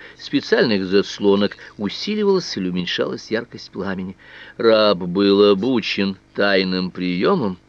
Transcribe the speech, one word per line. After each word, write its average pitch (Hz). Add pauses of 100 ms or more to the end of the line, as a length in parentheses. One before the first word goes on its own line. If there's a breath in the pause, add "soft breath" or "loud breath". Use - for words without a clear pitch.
(180 loud breath)
специальных 117
заслонок, 98 (200 loud breath)
усиливалась 196
или -
уменьшалась 127
яркость 110
пламени. 95 (400 loud breath)
Раб 107
был 98
обучен 101 (180)
тайным 95
приемам 92 (100)